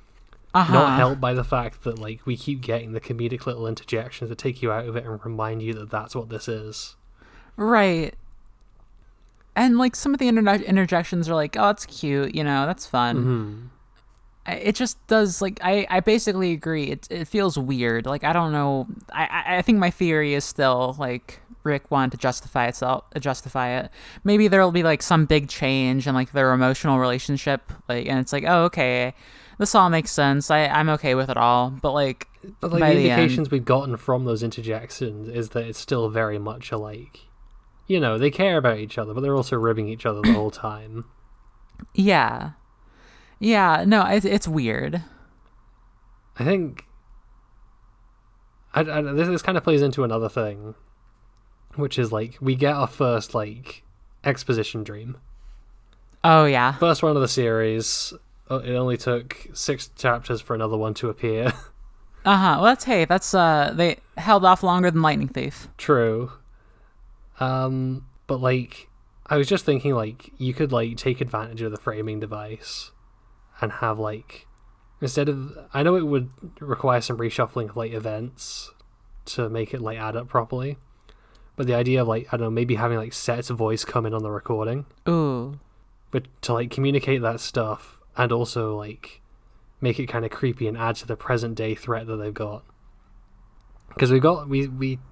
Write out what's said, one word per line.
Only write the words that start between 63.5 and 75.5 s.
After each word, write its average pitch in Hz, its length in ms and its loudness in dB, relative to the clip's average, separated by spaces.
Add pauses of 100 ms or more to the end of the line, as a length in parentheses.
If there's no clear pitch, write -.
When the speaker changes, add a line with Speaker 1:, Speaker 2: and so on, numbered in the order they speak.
Speaker 1:
they 165 220 2 (220)
held 196 260 4
off 185 180 8
longer 180 300 4
than 160 100 2
Lightning 143 280 2
Thief. - 480 -8
Speaker 2:
True. 117 560 2 (1080)
Um, 131 640 -2 (220)
but, 131 140 -2
like, 127 480 -2 (380)
I 151 100 0
was 143 100 2
just 196 180 0
thinking, 139 300 2
like, 110 420 -6
you 131 160 -4
could, 139 200 -2
like, 117 240 -2
take 127 240 -2
advantage 113 400 -6
of 110 100 -4
the 104 60 -8
framing 107 420 -6
device 107 720 -12 (720)
and 107 100 -2
have, 110 280 -4
like, 107 480 -10 (540)
instead 143 280 0
of, 139 280 -6 (160)